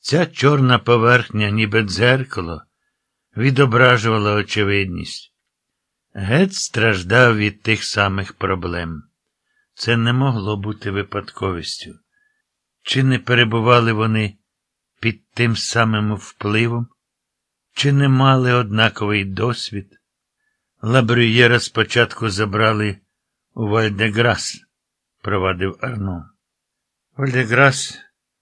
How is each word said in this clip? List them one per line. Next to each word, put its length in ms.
Ця 180
чорна 520
поверхня, 720
ніби 320
дзеркало, 800
відображувала 960
очевидність. 1000
Гет 400
страждав 840
від 260
тих 220
самих 480
проблем. 720
Це 220
не 160
могло 440
бути 340
випадковістю. 1080
Чи 200
не 160
перебували 760
вони 460
під 300
тим 260
самим 580
впливом? 760
Чи 180
не 160
мали 440
однаковий 720
досвід? 760
Лабрюєра 800
спочатку 680
забрали 680
у 140
Вальдеграс, 920
провадив 580
Арно. 500
Вальдеграс — 840